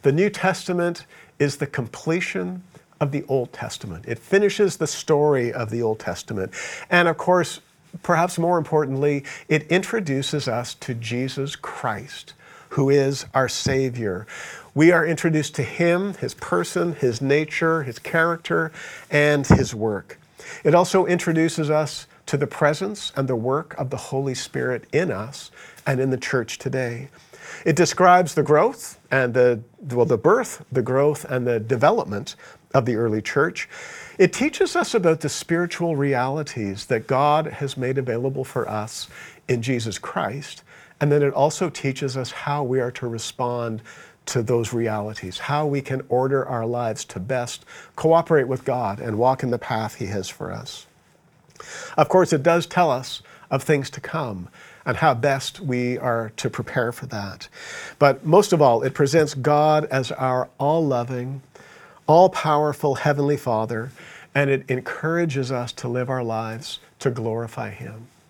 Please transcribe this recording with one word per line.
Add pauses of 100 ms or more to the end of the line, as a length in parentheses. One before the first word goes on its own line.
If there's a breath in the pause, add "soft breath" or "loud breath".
The
New
Testament (320 loud breath)
is
the
completion (360 loud breath)
of
the
Old
Testament.
It
finishes
the
story
of
the
Old
Testament. (380 loud breath)
And
of
course, (420)
perhaps
more
importantly, (260 loud breath)
it
introduces
us
to
Jesus
Christ, (360 loud breath)
who
is
our
Savior. (480 loud breath)
We
are
introduced
to
him,
his
person,
his
nature,
his
character, (360 loud breath)
and
his
work. (460 loud breath)
It
also
introduces
us (180 soft breath)
to
the
presence
and
the
work
of
the
Holy
Spirit
in
us (360 loud breath)
and
in
the
church
today. (560 loud breath)
It
describes
the
growth (120)
and
the, (300)
well,
the
birth,
the
growth,
and
the
development (360 loud breath)
of
the
early
church. (500 loud breath)
It
teaches
us
about
the
spiritual
realities
that
God
has
made
available
for
us (380 loud breath)
in
Jesus
Christ. (400 loud breath)
And
then
it
also
teaches
us
how
we
are
to
respond (420 loud breath)
to
those
realities,
how
we
can
order
our
lives
to
best (280 loud breath)
cooperate
with
God
and
walk
in
the
path
he
has
for
us. (1120 loud breath)
Of
course,
it
does
tell
us (280 loud breath)
of
things
to
come (380 loud breath)
and
how
best
we
are
to
prepare
for
that. (500 loud breath)
But
most
of
all,
it
presents
God
as
our
all-loving, (640 loud breath)
all-powerful
Heavenly
Father, (420 loud breath)
and
it
encourages
us
to
live
our
lives (180 soft breath)
to
glorify
him. (220)